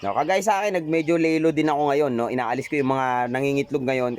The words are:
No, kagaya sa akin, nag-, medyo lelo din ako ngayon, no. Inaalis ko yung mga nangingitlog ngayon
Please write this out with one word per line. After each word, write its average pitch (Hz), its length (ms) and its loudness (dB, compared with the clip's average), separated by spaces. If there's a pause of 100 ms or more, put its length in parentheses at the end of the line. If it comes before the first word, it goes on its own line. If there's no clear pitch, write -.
No, 98 80 -2
kagaya 165 320 0
sa 202 160 0
akin, 208 160 -2
nag-, 156 160 -2
medyo 165 240 2
lelo 160 400 2
din 156 160 2
ako 143 160 0
ngayon, 143 240 2
no. 117 160 0
Inaalis 123 400 -2
ko 156 80 -4
yung 135 160 0
mga 123 400 0
nangingitlog 139 560 -2
ngayon 127 320 0